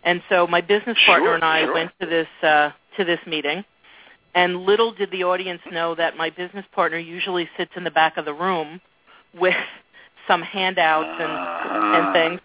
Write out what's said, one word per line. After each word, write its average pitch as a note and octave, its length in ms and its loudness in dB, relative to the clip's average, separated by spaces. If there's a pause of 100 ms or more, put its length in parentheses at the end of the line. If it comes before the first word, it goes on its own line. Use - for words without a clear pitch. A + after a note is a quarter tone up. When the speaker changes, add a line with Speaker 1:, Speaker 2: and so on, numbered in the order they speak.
Speaker 1:
And F3 260 0
so F3+ 180 4
my F3 140 2
business G#3 440 0
partner F3 240 6
Speaker 2:
Sure, E3+ 60 2
Speaker 1:
and E3 100 -2
I D#3+ 160 2
Speaker 2:
sure. D#3 120 -2
Speaker 1:
went E3 180 -4 (100)
to F#3 40 -6
this, E3 220 0 (140)
uh, D3 300 4 (260)
to G3 80 0
this E3+ 200 0
meeting, D#3 380 -4 (720)
and F3+ 300 2
little A3 260 4
did F#3+ 200 -6
the F#3 120 -4
audience F3+ 380 -2 (100)
know E3+ 240 -4
that E3 220 -2
my D#3+ 120 -2
business F3+ 440 -12
partner E3 240 0
usually F3 600 -6
sits F3 180 -6
in F3+ 80 -12
the E3 80 -6
back D#3+ 260 2
of D#3+ 80 -6
the D3+ 80 -8
room E3 480 -4 (520)
with F3+ 220 2 (720)
some F3 140 2
handouts E3+ 760 0
and, D#3 120 -4
Speaker 2:
Uh-huh. - 680 -2
Speaker 1:
and - 120 0
things. E3 320 2